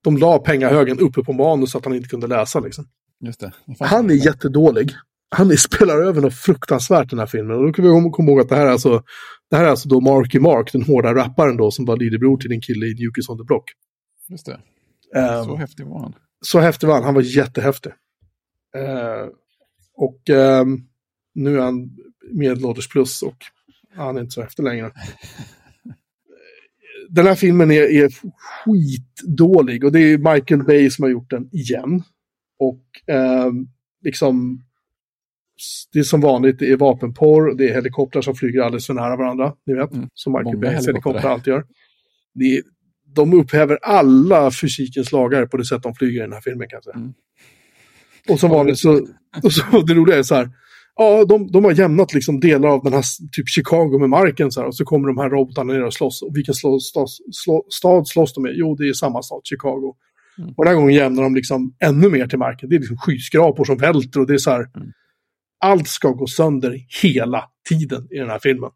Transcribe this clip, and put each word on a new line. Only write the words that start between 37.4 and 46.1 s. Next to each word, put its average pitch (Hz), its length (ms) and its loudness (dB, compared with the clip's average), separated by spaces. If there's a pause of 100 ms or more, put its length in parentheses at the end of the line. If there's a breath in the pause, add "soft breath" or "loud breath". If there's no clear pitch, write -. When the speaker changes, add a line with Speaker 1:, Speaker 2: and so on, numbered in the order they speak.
Speaker 1:
det 131 160 0
är 113 40 -4
helikoptrar 131 480 -4
som 131 120 -6
flyger 127 280 -4
alldeles 117 240 -4
för 139 80 -6
nära 123 220 -4
varandra, 131 380 -4 (120)
ni 135 80 -2
vet, 131 180 -6
Speaker 2:
Mm. 123 220 -10
Speaker 1:
som - 180 -8
Michael 131 120 -4
Speaker 2:
Många 117 140 -6
Speaker 1:
Bays 123 140 -4 (160)
Speaker 2:
helikoptrar. 143 40 -2 (200)
Speaker 1:
helikoptrar 135 180 -4
alltid 127 220 -4
gör. 139 120 -4 (720)
Det 131 100 -4 (120)
är, 139 60 -6 (520)
de 151 180 2
upphäver 147 500 2
alla 156 680 4
fysikens 131 640 -6
lagar 131 340 0
på 131 100 -8
det 123 80 -4
sätt 123 180 -6
de 120 120 -10
flyger 123 260 -4